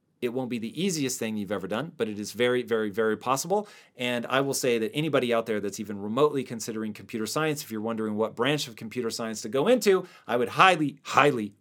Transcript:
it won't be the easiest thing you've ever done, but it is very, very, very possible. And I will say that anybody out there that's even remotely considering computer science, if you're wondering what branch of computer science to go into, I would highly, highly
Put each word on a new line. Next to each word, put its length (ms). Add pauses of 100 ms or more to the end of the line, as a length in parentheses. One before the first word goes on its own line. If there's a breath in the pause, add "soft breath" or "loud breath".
(200)
it 100
won't 200
be 80
the 260
easiest 360
thing 180
you've 140
ever 160
done, 280
but 120
it 100
is 140
very, 320
very, 260
very 260
possible. 520 (280 loud breath)
And 300
I 160
will 140
say 240
that 160
anybody 360
out 140
there 140
that's 200
even 220
remotely 420
considering 480
computer 360
science, 340
if 80
you're 120
wondering 340
what 200
branch 320
of 80
computer 360
science 320
to 60
go 180
into, 400 (180 loud breath)
I 100
would 140
highly, 540
highly 580